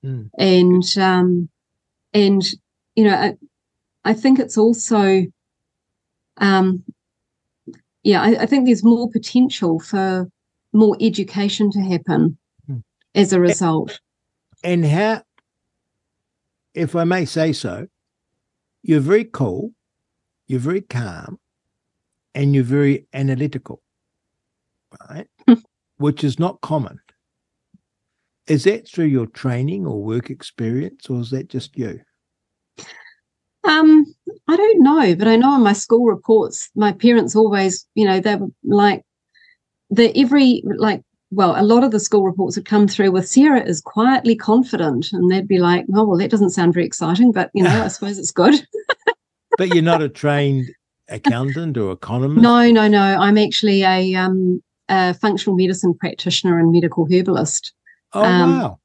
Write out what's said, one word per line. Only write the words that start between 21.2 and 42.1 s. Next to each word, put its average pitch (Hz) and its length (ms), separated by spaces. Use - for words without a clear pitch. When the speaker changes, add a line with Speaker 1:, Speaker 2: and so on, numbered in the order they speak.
Speaker 1:
and 143 180
you're 135 120
very 139 480
analytical, 135 680
right? 151 180
Speaker 2:
Hmm. 240 60
Speaker 1:
Which 147 280
is 135 140
not 180 200
common. 147 400
Is 147 180
that 220 240
through 170 160
your 131 220
training 135 580
or 104 180
work 113 260
experience, 127 800
or 123 120
is 117 80
that 131 180
just - 300
you? 107 240
Speaker 2:
Um, 311 420
I 330 100
don't 415 260
know, 269 320
but 208 120
I 226 100
know 269 180
in 262 60
my 202 120
school 233 320
reports, 214 680
my 208 160
parents 233 440
always, 202 600
you 214 100
know, 185 140
they 202 160
were 208 140
like, 202 380
the 226 300
every, 262 460
like, 202 360
well, 190 280
a 202 40
lot 233 200
of 254 80
the 214 80
school 202 240